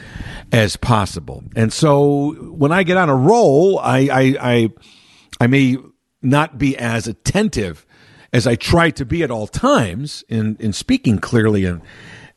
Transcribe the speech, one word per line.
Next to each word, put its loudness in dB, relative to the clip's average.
as 2
possible. -4
And 0
so 2
when -2
I 2
get 0
on 2
a 2
roll, 4
I, 0
I, 2
I, 2
I 2
may 2
not 0
be -2
as -4
attentive -4
as 0
I 2
try 2
to -10
be -2
at -2
all -6
times -2
in, -2
in -4
speaking 0
clearly 0
and, -6